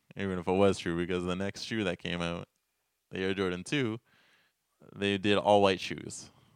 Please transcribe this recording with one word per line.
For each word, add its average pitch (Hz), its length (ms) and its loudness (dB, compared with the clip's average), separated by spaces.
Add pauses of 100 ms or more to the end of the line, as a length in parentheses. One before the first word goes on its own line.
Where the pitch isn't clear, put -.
(160)
even 95 220 -2
if 85 80 -8
it 95 60 2
was 98 260 4
true, 85 200 -2
because 87 260 -2
the 90 120 -2
next 98 260 -6
shoe 110 220 -4
that 90 140 -2
came 87 220 -6
out, 85 260 -4 (640)
the 92 100 -6
Air 95 120 0
Jordan 90 320 -2
two, 117 360 -2 (960)
they 101 220 0
did 101 220 2
all 101 240 6
white 98 180 4
shoes, - 500 -10 (260)